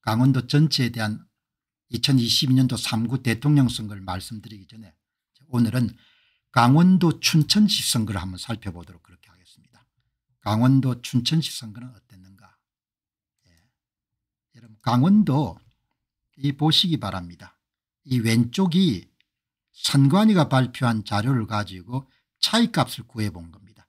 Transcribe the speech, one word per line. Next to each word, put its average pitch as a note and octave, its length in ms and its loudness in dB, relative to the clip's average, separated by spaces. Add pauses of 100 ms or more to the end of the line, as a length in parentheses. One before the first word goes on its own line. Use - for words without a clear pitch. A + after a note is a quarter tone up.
강원도 B2+ 440 2
전체에 D3 440 0
대한 A2 360 -8 (640)
이천이십이 A#2+ 640 0
년도 B2+ 220 2
삼 A2+ 320 -4
구 C3+ 140 -6
대통령 B2+ 460 2
선거를 G#2 340 -10
말씀드리기 G2 640 -12
전에 A2 280 -20 (540)
오늘은 A#2+ 480 0 (560)
강원도 D#3+ 680 4
춘천시 - 680 2
선거를 G2+ 300 -2
한번 F#2+ 180 -12
살펴보도록 F2 640 -12
그렇게 - 280 -20
하겠습니다. - 560 -20 (540)
강원도 B2 600 0
춘천시 C#3 560 -2
선거는 A#2 360 -16
어땠는가? F#2+ 640 -20 (880)
예. F#2 40 -20 (1040)
여러분, A2+ 240 -20
강원도 D3 800 2 (760)
이 C#3+ 160 -4
보시기 D#3 460 0
바랍니다. F#2 600 -10 (460)
이 C3 140 -2
왼쪽이 A#2+ 920 0 (600)
선관위가 E3 760 2
발표한 A#2+ 560 -2
자료를 A2 420 -2
가지고 G#2 640 -10 (280)
차이값을 A3 680 -2
구해본 F2 460 -10
겁니다. G2 360 -20